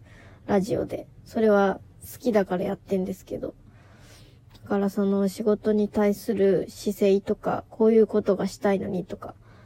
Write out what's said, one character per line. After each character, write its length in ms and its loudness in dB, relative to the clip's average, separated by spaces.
ラ 160 2
ジ 160 -4
オ 80 -4
で。 200 -10
そ 140 -4
れ 100 4
は 280 2
好 80 -18
き 140 -2
だ 140 2
か 100 -4
ら 80 -4
や 100 -4
っ 40 -14
て 180 -6
ん 80 -2
で 80 -6
す 140 -14
け 120 -10
ど。 160 -10
だ 60 -20
か 100 0
ら 120 0
そ 140 -2
の 240 2
仕 160 -6
事 280 0
に 160 2
対 260 2
す 200 -6
る 340 2
姿 320 -6
勢 200 4
と 160 -4
か、 340 -6
こ 160 0
う 60 6
い 80 6
う 60 6
こ 160 -2
と 120 2
が 120 -4
し 120 -8
た 140 0
い 80 0
の 80 -6
に 160 -6
と 120 -14
か、 180 -14